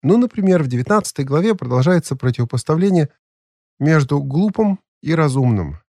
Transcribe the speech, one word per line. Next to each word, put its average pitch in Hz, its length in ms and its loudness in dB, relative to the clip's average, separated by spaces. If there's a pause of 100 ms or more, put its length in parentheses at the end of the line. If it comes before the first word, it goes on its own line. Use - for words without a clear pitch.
Ну, 175 120 4
например, 196 440 2
в 143 60 -2
девятнадцатой 131 560 -2
главе 165 320 0
продолжается 135 600 0
противопоставление 151 880 0 (720)
между 143 420 2
глупым 190 600 -2 (200)
и 156 140 -2
разумным 123 720 0